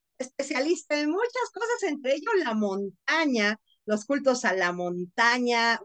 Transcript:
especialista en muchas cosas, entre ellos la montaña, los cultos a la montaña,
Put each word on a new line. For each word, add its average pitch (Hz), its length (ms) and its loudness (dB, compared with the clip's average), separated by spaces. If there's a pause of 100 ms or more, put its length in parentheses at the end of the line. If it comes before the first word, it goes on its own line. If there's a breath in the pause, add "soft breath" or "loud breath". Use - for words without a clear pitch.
(180)
especialista 294 800 -2
en 294 120 0
muchas 480 440 -2
cosas, 466 300 -4
entre 285 300 -2
ellos 359 240 -2
la 262 160 0
montaña, 214 1080 0 (260)
los 214 200 0
cultos 262 400 2
a 190 80 2
la 180 180 2
montaña, 226 1120 0